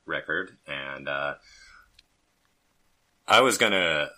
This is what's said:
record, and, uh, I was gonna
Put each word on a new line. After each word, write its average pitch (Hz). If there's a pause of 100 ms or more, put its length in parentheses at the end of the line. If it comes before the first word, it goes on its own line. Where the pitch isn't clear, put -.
record, 80 (100)
and, 69
uh, 71 (1900)
I 110
was 127
gonna 87